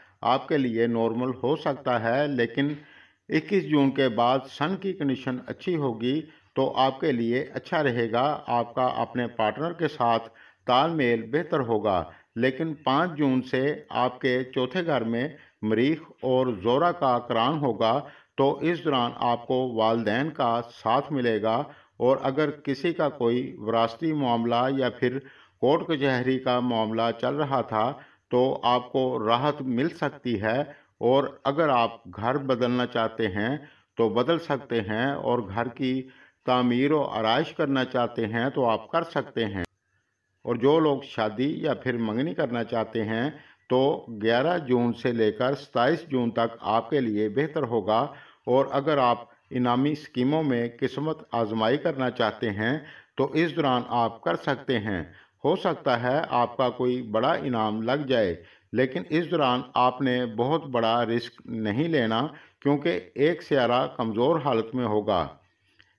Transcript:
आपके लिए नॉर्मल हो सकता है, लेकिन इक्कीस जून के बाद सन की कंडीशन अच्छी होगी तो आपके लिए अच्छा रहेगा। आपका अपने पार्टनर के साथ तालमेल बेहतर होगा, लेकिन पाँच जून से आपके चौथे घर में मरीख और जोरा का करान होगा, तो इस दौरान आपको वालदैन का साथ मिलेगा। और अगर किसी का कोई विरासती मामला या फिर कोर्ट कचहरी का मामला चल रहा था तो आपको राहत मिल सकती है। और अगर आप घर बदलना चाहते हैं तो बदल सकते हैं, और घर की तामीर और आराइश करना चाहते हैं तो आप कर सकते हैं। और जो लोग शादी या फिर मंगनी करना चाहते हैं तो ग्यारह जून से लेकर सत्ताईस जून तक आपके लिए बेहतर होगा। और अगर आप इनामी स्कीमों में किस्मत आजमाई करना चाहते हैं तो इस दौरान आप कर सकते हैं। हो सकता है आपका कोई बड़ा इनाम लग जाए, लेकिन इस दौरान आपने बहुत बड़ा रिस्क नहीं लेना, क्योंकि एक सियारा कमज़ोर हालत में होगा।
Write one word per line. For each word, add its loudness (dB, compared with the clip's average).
आपके 2
लिए 2
नॉर्मल 0
हो 0
सकता -2
है, 0
लेकिन -2
इक्कीस 0
जून 4
के 2
बाद 2
सन -4
की -4
कंडीशन -4
अच्छी -4
होगी -2
तो 2
आपके 0
लिए 0
अच्छा -4
रहेगा। 0
आपका 0
अपने -2
पार्टनर -2
के -2
साथ 0
तालमेल 2
बेहतर 0
होगा, 0
लेकिन 0
पाँच 2
जून 2
से -2
आपके 0
चौथे -2
घर 0
में -4
मरीख 0
और 2
जोरा 2
का 2
करान 0
होगा, 0
तो 2
इस 0
दौरान -2
आपको 0
वालदैन 2
का 0
साथ 0
मिलेगा। 0
और 4
अगर -2
किसी -2
का 0
कोई 0
विरासती 0
मामला 2
या 0
फिर -2
कोर्ट 2
कचहरी 0
का 0
मामला 0
चल -2
रहा 0
था -2
तो 2
आपको 0
राहत 2
मिल -2
सकती -4
है। -2
और 2
अगर 2
आप 0
घर -2
बदलना 0
चाहते -2
हैं -4
तो 2
बदल 2
सकते -4
हैं, -2
और -2
घर -4
की -4
तामीर 2
और 0
आराइश 2
करना 0
चाहते -2
हैं -2
तो 0
आप 0
कर 0
सकते -4
हैं। -4
और -2
जो 4
लोग 0
शादी -2
या -2
फिर -2
मंगनी -2
करना -2
चाहते -2
हैं -4
तो 2
ग्यारह 0
जून 2
से -2
लेकर 2
सत्ताईस 0
जून 0
तक -2
आपके 0
लिए 0
बेहतर -2
होगा। 0
और 4
अगर 0
आप 2
इनामी 2
स्कीमों -2
में -2
किस्मत -4
आजमाई 2
करना -2
चाहते -2
हैं -2
तो -2
इस 2
दौरान 0
आप 0
कर 0
सकते -2
हैं। -4
हो 2
सकता 0
है 0
आपका 0
कोई -2
बड़ा 2
इनाम -2
लग -2
जाए, 2
लेकिन 0
इस 0
दौरान 0
आपने 2
बहुत 0
बड़ा 2
रिस्क -2
नहीं -2
लेना, 0
क्योंकि 0
एक 2
सियारा 2
कमज़ोर 0
हालत 0
में -2
होगा। 0